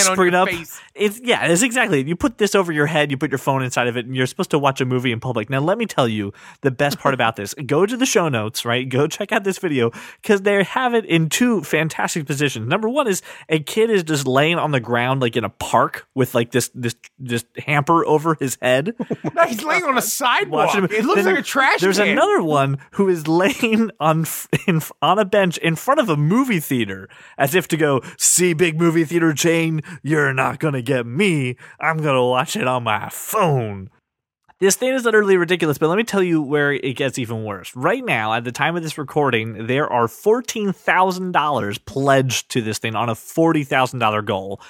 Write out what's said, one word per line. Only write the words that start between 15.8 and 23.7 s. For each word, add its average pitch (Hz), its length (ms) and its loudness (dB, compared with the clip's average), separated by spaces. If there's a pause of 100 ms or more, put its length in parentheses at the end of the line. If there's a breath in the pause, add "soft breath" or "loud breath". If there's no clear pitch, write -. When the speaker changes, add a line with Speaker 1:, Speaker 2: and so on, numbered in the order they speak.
Speaker 2:
with, 127 200 0
like, 120 180 0
this, 123 220 0
this, 120 200 -6 (240)
this 120 260 -6 (140)
hamper 147 480 2
over 156 320 2
his 131 240 -4
head. 139 380 2
Speaker 1:
<laughs> - 340 -6
No, 339 120 2
he's 247 180 -6
laying 349 200 0
on 262 140 0
a - 40 2
sidewalk. 247 720 0
Speaker 2:
Watching 196 100 2
a 208 140 -2
Speaker 1:
It 220 80 0
looks 392 180 2
Speaker 2:
then 381 100 2
Speaker 1:
like 294 60 0
a - 20 -6
trash 285 380 0
Speaker 2:
there's 190 180 2
Speaker 1:
can. 202 100 2
Speaker 2:
another 339 340 2
one 139 360 2 (140 loud breath)
who 196 160 2
is 165 180 0
laying 214 640 2 (100)